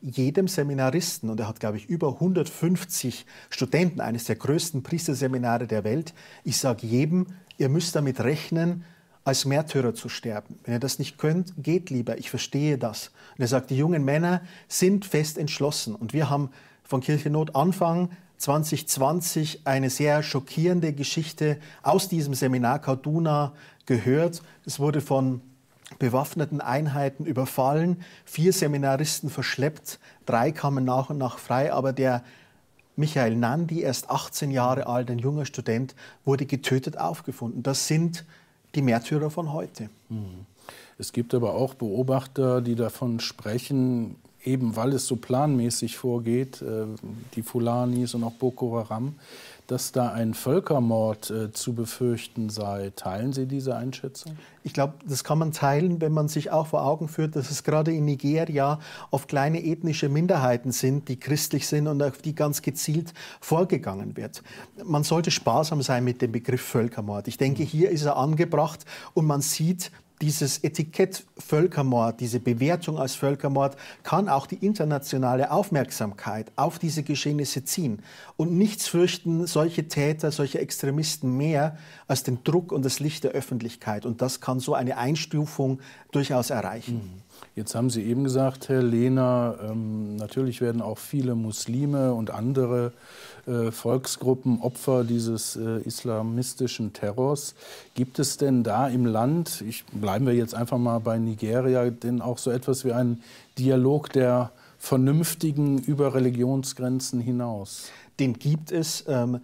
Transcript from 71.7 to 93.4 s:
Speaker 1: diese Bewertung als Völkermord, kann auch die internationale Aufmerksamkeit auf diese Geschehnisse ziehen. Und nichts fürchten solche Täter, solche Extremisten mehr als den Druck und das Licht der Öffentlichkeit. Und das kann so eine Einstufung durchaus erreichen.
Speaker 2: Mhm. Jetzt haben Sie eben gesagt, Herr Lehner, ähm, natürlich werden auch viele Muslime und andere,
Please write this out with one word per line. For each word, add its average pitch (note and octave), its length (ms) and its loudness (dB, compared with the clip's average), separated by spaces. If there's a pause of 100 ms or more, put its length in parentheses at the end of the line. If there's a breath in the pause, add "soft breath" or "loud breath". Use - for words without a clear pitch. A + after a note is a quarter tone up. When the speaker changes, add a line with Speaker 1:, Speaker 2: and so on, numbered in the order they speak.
Speaker 1:
diese A#2+ 180 -2
Bewertung D3+ 580 0
als C3+ 160 -2
Völkermord, C#3 640 0 (240 loud breath)
kann F#3 280 2
auch C#3+ 180 2
die - 80 -6
internationale C#3 960 2
Aufmerksamkeit A#2 1040 -2
auf D3 240 0
diese D3+ 240 -2
Geschehnisse D3 640 -2
ziehen. A#2+ 340 -2 (360 loud breath)
Und E3+ 220 2
nichts G#3 300 2
fürchten F3 580 2
solche E3 420 0
Täter, D3+ 440 0
solche D3 260 0
Extremisten C#3+ 800 -2
mehr D3+ 400 2 (300 loud breath)
als C3 160 0
den B2 200 -2
Druck F3 280 2
und C#3 120 0
das C3 160 0
Licht D3 260 -4
der - 80 2
Öffentlichkeit. A#2 760 -4
Und A#2 160 -2
das - 180 -2
kann C3 180 -2
so C#3 140 -2
eine B2+ 240 0
Einstufung C#3+ 840 -2 (300 loud breath)
durchaus C3 380 0
erreichen. A#2 460 -4
Speaker 2:
Mhm. G2 260 -10 (340 loud breath)
Jetzt G#2+ 200 -8
haben A#2+ 160 2
Sie A#2 100 -2
eben A#2+ 220 0
gesagt, C3 460 0
Herr C3 120 4
Lehner, B2 800 4
ähm, G#2+ 540 -4
natürlich A#2 440 -2
werden A#2 220 0
auch G#2 160 -4
viele B2+ 380 -2
Muslime B2+ 800 0
und A2+ 180 -2
andere, A#2+ 640 0 (520 loud breath)